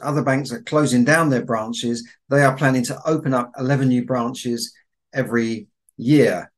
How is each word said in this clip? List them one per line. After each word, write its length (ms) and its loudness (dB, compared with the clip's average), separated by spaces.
other 180 -2
banks 300 -2
are 120 -10
closing 420 2
down 240 4
their 160 0
branches. 600 -4
They 160 4
are 140 2
planning 260 2
to 220 -6
open 280 0
up 240 -2
eleven 300 0
new 160 2
branches 720 -6
every 540 -2
year. 640 2